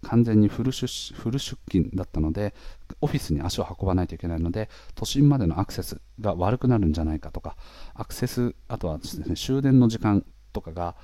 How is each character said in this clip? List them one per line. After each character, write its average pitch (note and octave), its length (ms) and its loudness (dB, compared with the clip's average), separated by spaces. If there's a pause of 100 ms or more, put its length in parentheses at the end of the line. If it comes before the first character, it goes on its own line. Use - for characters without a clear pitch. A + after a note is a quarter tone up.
完 A#2 200 4
全 A2 160 4
に G#2 80 8
フ - 160 -2
ル B2+ 80 0
出-、 - 140 -4 (280)
フ - 180 -6
ル C3+ 80 -2
出 - 200 -8 (100)
勤 F2+ 260 2
だ F#2 80 -4
っ - 40 -8
た - 120 -4
の D#2 120 0
で、 G2+ 220 -4 (480)
オ D3 60 2
フ D3 80 -2
ィ C#3+ 40 -2
ス - 140 -4
に C#2 80 0
足 - 180 -2
を F#2+ 200 -6
運 F#2+ 80 -2
ば F#2 80 4
な F#2 80 2
い E2+ 40 -2
と - 60 -12
い E2+ 60 -12
け F#2 80 -6
な E2+ 80 -4
い D#2+ 40 -2
の E2+ 120 0
で、 G#2+ 180 -4 (240)
都 - 120 -6
心 C#3+ 220 4
ま C#3+ 120 4
で F#2+ 80 2
の D#2+ 120 2
ア G#2 60 0
ク - 80 -8
セ A#2 80 -4
ス - 180 -12 (200)
が G2+ 160 0
悪 F#2+ 240 0
く C3 80 0
な A#2+ 100 6
る G2+ 80 4
ん D#2 80 4
じ D#2+ 80 -2
ゃ D#2 40 0
な D#2 100 -2
い D#2 40 -6
か - 120 -12
と - 100 -8
か、 - 160 -10 (380)
ア A#2 100 -10
ク - 80 -12
セ - 140 -2
ス、 A#2+ 260 -2 (140)
あ A#2 100 -6
と F2 120 -4
は D2+ 100 -4
で - 60 -12
す - 140 -10
ね、 E2+ 160 -4
終 C3 280 0
電 C3+ 160 8
の A#2+ 80 8
時 A2+ 100 0
間 G#2 260 4 (300)
と G#2 80 -4
か E2+ 100 -12
が、 E2+ 320 -4